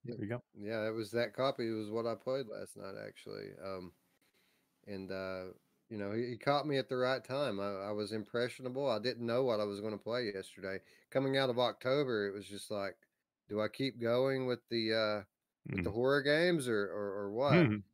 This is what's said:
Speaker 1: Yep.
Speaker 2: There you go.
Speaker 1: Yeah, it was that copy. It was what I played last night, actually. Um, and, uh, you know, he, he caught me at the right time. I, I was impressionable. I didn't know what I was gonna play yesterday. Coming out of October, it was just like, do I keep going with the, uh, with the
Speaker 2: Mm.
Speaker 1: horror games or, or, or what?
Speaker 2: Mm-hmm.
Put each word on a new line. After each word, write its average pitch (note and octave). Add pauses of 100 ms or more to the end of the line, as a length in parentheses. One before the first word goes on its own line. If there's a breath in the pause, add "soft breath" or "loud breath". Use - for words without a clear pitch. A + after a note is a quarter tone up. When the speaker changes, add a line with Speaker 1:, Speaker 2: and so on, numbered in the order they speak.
Speaker 1:
Yep. A#2+
Speaker 2:
There A2+
you G2+
go. B2 (160)
Speaker 1:
Yeah, G#2+
it A2
was A2
that A#2
copy. B2+
It A2+
was G#2+
what A2+
I A2+
played C3
last G2+
night, G2 (100)
actually. G#2 (140)
Um, F#2 (960 soft breath)
and, F#2+
uh, F#2+ (460)
you A2+
know, G2+
he, A#2
he A2
caught C#3+
me C#3+
at -
the C3
right B2+
time. B2+
I, G2+
I -
was G#2
impressionable. B2
I A2
didn't A#2
know A#2+
what A2+
I G#2+
was G2+
gonna G#2+
play A2+
yesterday. F#2+ (320 soft breath)
Coming C3+
out C3+
of A#2+
October, B2
it G2
was G2
just G2
like, G2 (540)
do G#2
I G#2+
keep C3
going B2+
with B2 (100)
the, A2
uh, G#2+ (480)
with F#2+
the F#2+
Speaker 2:
Mm. -
Speaker 1:
horror C3
games D3+
or, G#2
or, G2 (100)
or G2+
what? C3+
Speaker 2:
Mm-hmm. A2 (160)